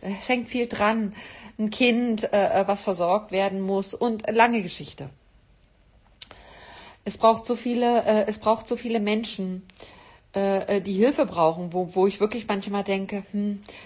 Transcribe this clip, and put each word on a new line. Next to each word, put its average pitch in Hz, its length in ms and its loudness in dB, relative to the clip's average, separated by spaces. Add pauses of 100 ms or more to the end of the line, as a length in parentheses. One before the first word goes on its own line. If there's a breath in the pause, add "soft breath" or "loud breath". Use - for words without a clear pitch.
Es 196 260 -8
hängt 247 220 0
viel 240 180 -2
dran. 220 460 0 (440 loud breath)
Ein 214 120 -2
Kind, 233 640 2
äh, 196 280 4
äh, 190 60 -2
was 202 160 0
versorgt 185 480 0
werden 196 300 0
muss 196 320 -2
und 226 360 -2
lange 233 340 4
Geschichte.“ 143 460 -12 (1900 loud breath)
Es - 140 -8
braucht 226 280 4
so 240 100 -2
viele, 240 500 2
äh, 214 220 4
es 214 100 -4
braucht 220 300 0
so 240 80 -4
viele 233 240 -4
Menschen, 208 640 -4 (720 loud breath)
äh, 196 420 0
äh, 196 40 -2
die 190 120 -4
Hilfe 262 320 4
brauchen, 170 480 2
wo, 180 200 -2
wo 190 120 4
ich 202 140 0
wirklich 214 280 -2
manchmal 202 360 -2
denke, 196 480 -4
„Hm, 202 300 -4 (240 loud breath)